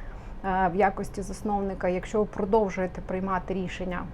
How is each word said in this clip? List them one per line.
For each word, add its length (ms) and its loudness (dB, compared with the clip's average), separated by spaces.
е, 280 4
в 20 -2
якості 460 2
засновника. 680 -2
Якщо 320 0
ви 60 6
продовжуєте 760 2
приймати 520 -2
рішення 500 -2